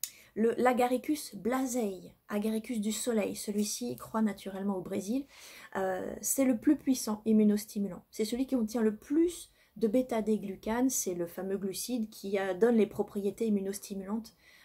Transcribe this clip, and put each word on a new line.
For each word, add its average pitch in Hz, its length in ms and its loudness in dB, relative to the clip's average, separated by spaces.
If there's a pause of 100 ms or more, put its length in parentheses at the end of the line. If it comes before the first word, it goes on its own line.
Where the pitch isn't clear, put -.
(340)
le, 226 220 0
l'agaricus 247 760 0
blasei, 220 800 -4 (140)
agaricus 220 520 -2
du 208 100 0
soleil, 208 460 0
celui-ci 214 600 -2
croît 220 260 -4
naturellement 196 540 -4
au 185 40 -4
Brésil, 202 460 -4 (500)
euh, 190 460 -2
c'est 269 240 2
le 254 100 4
plus 294 200 4
puissant 240 500 -2
immunostimulant. 208 840 4
C'est - 140 -2
celui 240 220 -2
qui 269 80 0
contient 233 260 0
le 214 160 4
plus 330 540 0 (260)
de 220 120 2
bêta-D-glucane, 220 1000 0
c'est 190 260 -2
le 175 120 -2
fameux 190 320 -4
glucide 214 500 -4
qui 196 300 -4
a, 190 160 0
donne 226 220 6
les 202 100 6
propriétés 202 600 -2
immunostimulantes, 202 880 -4 (300)